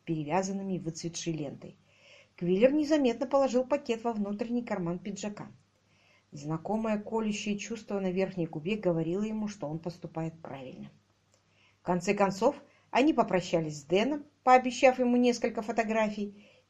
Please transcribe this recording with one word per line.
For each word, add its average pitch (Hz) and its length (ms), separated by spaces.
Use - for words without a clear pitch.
перевязанными 185 760
выцветшей 165 540
лентой. - 460
Квиллер 190 380
незаметно 277 560
положил 254 360
пакет 254 380
во 240 100
внутренний 220 520
карман 180 340
пиджака. 208 500
Знакомое 196 640
колющее 214 580
чувство 208 440
на 185 100
верхней 185 360
губе 165 280
говорило 175 480
ему, 214 240
что 202 220
он 156 100
поступает 165 640
правильно. - 480
В - 20
конце 180 320
концов, 202 420
они 277 220
попрощались 170 680
с - 40
Дэном, 254 400
пообещав 254 560
ему 247 180
несколько 240 460
фотографий, 214 840